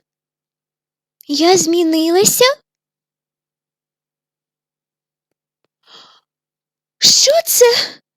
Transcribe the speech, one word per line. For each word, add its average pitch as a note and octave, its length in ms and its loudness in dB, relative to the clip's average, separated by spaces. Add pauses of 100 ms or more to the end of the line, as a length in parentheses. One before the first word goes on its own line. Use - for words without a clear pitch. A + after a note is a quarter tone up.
(1300)
Я D#4+ 300 0
змінилася? E4+ 880 0 (4000)
Що - 320 0 (140)
це? - 540 0 (180)